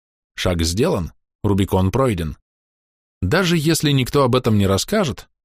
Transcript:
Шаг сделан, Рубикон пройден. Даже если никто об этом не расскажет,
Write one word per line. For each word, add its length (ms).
Шаг 280
сделан, 500
Рубикон 480
пройден. 460
Даже 340
если 340
никто 320
об 140
этом 220
не 80
расскажет, 600